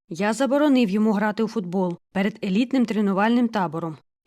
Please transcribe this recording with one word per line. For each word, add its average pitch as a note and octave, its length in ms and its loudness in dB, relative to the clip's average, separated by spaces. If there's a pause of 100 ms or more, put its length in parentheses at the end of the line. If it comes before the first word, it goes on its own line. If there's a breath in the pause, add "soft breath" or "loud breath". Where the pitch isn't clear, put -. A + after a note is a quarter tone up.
"Я G3 240 -2
заборонив C4 560 2
йому G#3+ 220 2
грати G#3 320 0
у G#3+ 40 0
футбол F3+ 500 -4 (140)
перед G3 320 -2
елітним A#3+ 420 0
тренувальним A3 600 0
табором. E3 500 -4 (300)